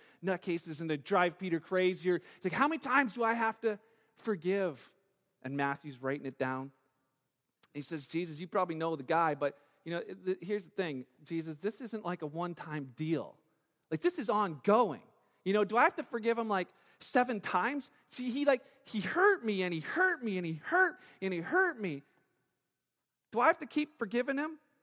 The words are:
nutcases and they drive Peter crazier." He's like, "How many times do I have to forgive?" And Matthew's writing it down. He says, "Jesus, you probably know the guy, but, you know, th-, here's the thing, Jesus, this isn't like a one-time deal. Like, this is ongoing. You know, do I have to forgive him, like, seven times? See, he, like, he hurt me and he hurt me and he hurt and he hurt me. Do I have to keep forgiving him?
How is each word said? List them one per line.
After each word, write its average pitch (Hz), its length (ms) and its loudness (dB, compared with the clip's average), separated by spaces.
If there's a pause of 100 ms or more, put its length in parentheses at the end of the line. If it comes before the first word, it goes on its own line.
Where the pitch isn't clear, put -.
(260)
nutcases 170 560 -4
and 165 80 -4
they 151 80 0
drive 180 400 2
Peter 170 220 -2
crazier." 180 640 0 (140)
He's - 100 -8
like, 170 80 -2
"How 240 140 4
many 311 120 -2
times 262 340 2
do 233 100 -2
I 226 100 4
have 226 280 0
to 214 160 0 (380)
forgive?" 180 720 -2 (540)
And 139 140 -6
Matthew's 139 440 -4
writing 139 240 -4
it 131 140 -8
down. 131 320 -2 (1000)
He 143 80 -8
says, 147 260 -6
"Jesus, 160 320 -6
you 175 80 -10
probably 180 280 0
know 165 200 -2
the 139 80 -6
guy, 160 320 2
but, 139 200 -2 (280)
you 165 80 -8
know, 170 100 -4 (240)
th-, 185 160 -2
here's 202 220 -4
the 156 80 -20
thing, 147 340 -4 (200)
Jesus, 160 320 -6
this 202 240 -6
isn't 214 220 -8
like 175 200 -4
a - 20 -2
one-time 151 680 -6
deal. 156 400 -2 (560)
Like, 156 100 -2
this 339 160 2
is 233 120 -2
ongoing. 202 760 2 (420)
You 185 80 2
know, 208 100 4
do 214 140 0
I 254 60 8
have 330 120 4
to 294 80 -4
forgive 226 340 -2
him, 226 100 -4
like, 190 220 -2 (300)
seven 247 400 2
times? 247 520 -2 (180)
See, 247 220 -6
he, 277 140 -2
like, 269 160 4 (240)
he 214 160 -4
hurt 349 440 4
me 202 160 0
and 180 120 0
he 160 80 -2
hurt 339 420 0
me 202 140 -2
and 175 80 -2
he 165 80 -2
hurt 330 420 2 (260)
and 190 120 -2
he 175 60 -2
hurt 311 400 2
me. 160 240 -4 (1300)
Do 220 100 0
I 254 60 8
have 320 120 6
to 269 80 -10
keep - 320 -4
forgiving 240 380 -2
him? 311 200 -4 (260)